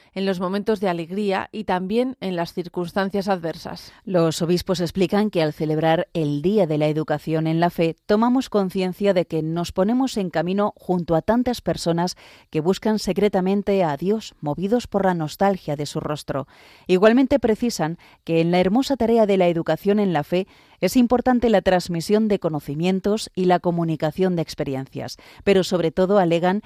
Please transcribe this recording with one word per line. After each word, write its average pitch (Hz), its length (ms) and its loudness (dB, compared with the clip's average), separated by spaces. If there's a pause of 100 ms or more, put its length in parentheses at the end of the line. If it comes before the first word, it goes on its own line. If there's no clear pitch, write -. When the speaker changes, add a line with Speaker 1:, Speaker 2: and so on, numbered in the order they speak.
(140)
Speaker 1:
en 190 120 -4
los 190 140 -2
momentos 196 400 -2
de 196 100 0
alegría 185 600 -4
y 214 140 -10
también 208 540 -2
en 185 160 -6
las 170 180 -4
circunstancias 185 760 -4
adversas. 170 680 -6 (120)
Speaker 2:
Los 165 360 0
obispos 175 400 -2
explican 196 480 0
que 170 140 0
al 151 100 -2
celebrar 160 600 0
el 147 280 -2
Día 190 240 2
de 151 140 0
la 151 80 2
Educación 156 580 -2
en 160 140 0
la 170 100 2
Fe, 165 260 0 (120)
tomamos 240 420 2
conciencia 190 640 0
de 175 140 0
que 156 160 -4
nos 165 280 -4
ponemos 240 460 0
en 185 140 -4
camino 185 440 -2
junto 175 380 -2
a 160 80 2
tantas 240 400 0
personas 170 560 -2 (320)
que 160 100 -2
buscan 196 380 0
secretamente 196 840 0
a 147 140 0
Dios, 208 440 -4
movidos 185 460 -2
por 190 180 0
la 185 80 2
nostalgia 170 640 -2
de 147 100 -6
su 156 140 -8
rostro. 147 480 -6 (400)
Igualmente 233 500 6
precisan 208 600 -2 (240)
que 165 180 2
en 170 80 2
la 180 100 4
hermosa 220 380 2
tarea 226 300 4
de 196 100 2
la 180 100 4
educación 170 520 0
en 196 120 0
la 147 120 0
fe 180 240 -2 (340)
es 185 160 0
importante 240 540 2
la 190 100 4
transmisión 185 640 0
de 202 120 0
conocimientos 180 960 -2
y 185 100 -2
la 180 140 4
comunicación 170 760 -2
de 165 60 -2
experiencias, 135 760 -8 (260)
pero 190 200 4
sobre 165 280 0
todo, 185 260 2
alegan, 180 480 2